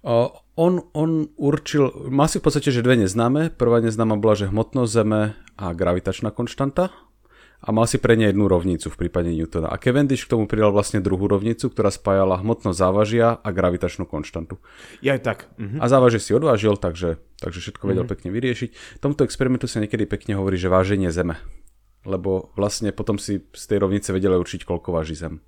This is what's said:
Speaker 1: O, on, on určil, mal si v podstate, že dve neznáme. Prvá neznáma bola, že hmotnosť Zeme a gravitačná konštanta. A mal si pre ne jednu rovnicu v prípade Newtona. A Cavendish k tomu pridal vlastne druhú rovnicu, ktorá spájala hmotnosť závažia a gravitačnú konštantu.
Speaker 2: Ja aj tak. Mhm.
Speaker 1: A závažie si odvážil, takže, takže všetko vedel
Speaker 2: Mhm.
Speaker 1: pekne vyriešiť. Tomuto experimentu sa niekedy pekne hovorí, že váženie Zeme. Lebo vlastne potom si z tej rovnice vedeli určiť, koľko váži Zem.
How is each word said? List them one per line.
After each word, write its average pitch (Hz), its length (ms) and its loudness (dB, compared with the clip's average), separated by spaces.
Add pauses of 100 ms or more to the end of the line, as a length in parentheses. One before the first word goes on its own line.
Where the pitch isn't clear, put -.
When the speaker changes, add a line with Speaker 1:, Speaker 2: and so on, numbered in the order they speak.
Speaker 1:
O, 120 160 0 (360)
on, 175 280 0 (100)
on 160 200 -2 (240)
určil, 147 500 0 (220)
mal 139 180 2
si 170 120 -2
v - 60 -6
podstate, 147 260 2
že 123 120 2
dve 123 160 4
neznáme. 117 520 2
Prvá 117 300 2
neznáma 110 360 0
bola, 107 200 4
že 101 120 -2
hmotnosť 110 440 -2
Zeme 107 300 2 (320)
a 95 180 -10
gravitačná 90 580 -2
konštanta. 139 600 -4 (680)
A - 100 -8
mal 110 160 2
si - 160 0
pre 117 160 4
ne 110 80 4
jednu 101 240 4
rovnicu 87 400 0
v - 80 -14
prípade 87 320 -2
Newtona. 80 400 -4
A - 80 -6
Cavendish 135 480 0
k - 80 -2
tomu 107 160 0
pridal 107 240 2
vlastne 104 240 2
druhú 95 320 0
rovnicu, 110 400 0
ktorá 104 240 0
spájala 95 480 0
hmotnosť 110 340 -2
závažia 104 600 2
a - 140 -8
gravitačnú 90 600 -2
konštantu. 82 480 -10 (420)
Speaker 2:
Ja 135 140 0
aj 127 80 -2
tak. 110 160 -4 (180)
Mhm. 104 220 -8
Speaker 1:
A 123 80 -2
závažie 123 320 6
si 101 160 -2
odvážil, 110 400 2
takže, 85 480 -4 (160)
takže 87 240 -10
všetko - 240 -12
vedel 95 180 0
Speaker 2:
Mhm. 117 80 -8
Speaker 1:
pekne 90 200 -8
vyriešiť. 120 380 -4 (280)
Tomuto 147 240 -2
experimentu 127 480 0
sa - 80 -6
niekedy 107 320 -2
pekne 101 240 -4
hovorí, 95 240 0
že 90 100 -4
váženie 92 460 2
Zeme. 85 240 -4 (640)
Lebo 95 520 -4
vlastne 104 360 -2
potom 101 320 -4
si 98 240 -6
z - 180 -20
tej 104 140 -2
rovnice 98 320 0
vedeli 95 240 2
určiť, 90 320 -2
koľko 87 260 -6
váži 80 240 -4
Zem. 78 220 -12 (100)